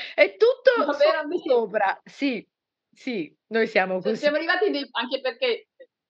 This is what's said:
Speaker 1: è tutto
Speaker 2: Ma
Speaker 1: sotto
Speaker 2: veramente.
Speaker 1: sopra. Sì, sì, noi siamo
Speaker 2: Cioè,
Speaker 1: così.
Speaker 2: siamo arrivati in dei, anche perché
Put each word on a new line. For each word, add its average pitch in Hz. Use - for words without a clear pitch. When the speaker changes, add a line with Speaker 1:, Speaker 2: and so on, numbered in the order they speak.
Speaker 1:
è 392
tutto 494
Speaker 2:
Ma 294
Speaker 1:
sotto 294
Speaker 2:
veramente. 320
Speaker 1:
sopra. 214
Sì, 262
sì, 208
noi 220
siamo 190
Speaker 2:
Cioè, 202
Speaker 1:
così. 226
Speaker 2:
siamo 294
arrivati 349
in 294
dei, 277
anche 254
perché 240